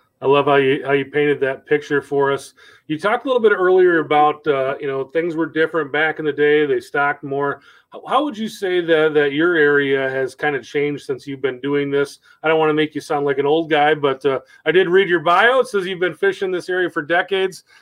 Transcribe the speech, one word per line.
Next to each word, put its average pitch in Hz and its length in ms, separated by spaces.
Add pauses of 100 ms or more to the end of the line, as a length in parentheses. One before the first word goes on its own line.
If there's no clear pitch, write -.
(220)
I 127 40
love 139 200
how 143 100
you, 135 280
how 135 80
you 139 140
painted 147 340
that 135 240
picture 147 380
for 139 280
us. 135 220 (360)
You 151 100
talked 214 260
a 285 40
little 247 120
bit 214 120
earlier 180 480
about, 151 460
uh, 139 320
you 147 80
know, 135 180
things 165 300
were 160 120
different 151 460
back 170 260
in 156 80
the 143 60
day. 147 340
They 127 140
stocked 143 440
more. 139 380 (260)
How, - 180
how 254 180
would 254 120
you 220 100
say 180 360
that, 156 320
that 143 180
your 165 240
area 139 540
has 131 240
kind 147 220
of 120 60
changed 143 440
since 131 200
you've 139 140
been 131 200
doing 143 300
this? 139 280 (240)
I 151 60
don't 160 100
wanna 156 160
make 151 200
you 143 60
sound 143 240
like 139 140
an 139 80
old 156 240
guy, 151 240
but, 139 320
uh, 131 140 (260)
I 156 60
did 175 180
read 185 180
your 170 120
bio. 202 400
It 240 80
says 190 180
you've 185 140
been 180 140
fishing 196 360
this 180 180
area 180 220
for 165 100
decades. 180 640 (180)